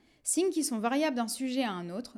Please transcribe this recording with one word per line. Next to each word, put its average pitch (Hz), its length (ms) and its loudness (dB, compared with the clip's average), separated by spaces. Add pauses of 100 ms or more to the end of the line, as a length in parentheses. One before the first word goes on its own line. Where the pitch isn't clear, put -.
(220)
signes 359 260 2
qui 311 160 0
sont 240 140 -2
variables 262 380 2
d'un 233 120 0
sujet 254 360 -2
à 214 80 -2
un 175 180 -6
autre, 214 280 -8